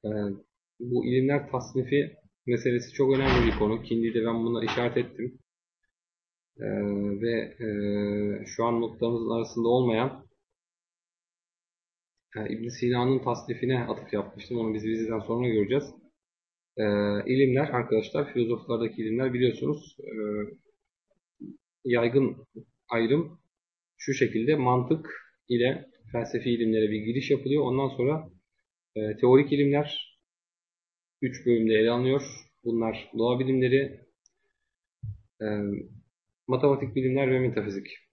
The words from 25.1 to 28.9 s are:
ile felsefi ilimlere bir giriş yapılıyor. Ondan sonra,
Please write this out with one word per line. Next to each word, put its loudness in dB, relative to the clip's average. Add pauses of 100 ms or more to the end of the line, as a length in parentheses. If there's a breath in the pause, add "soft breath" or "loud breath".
ile 0 (240)
felsefi -4
ilimlere 2
bir -2
giriş -4
yapılıyor. 2
Ondan 0
sonra, -2 (680)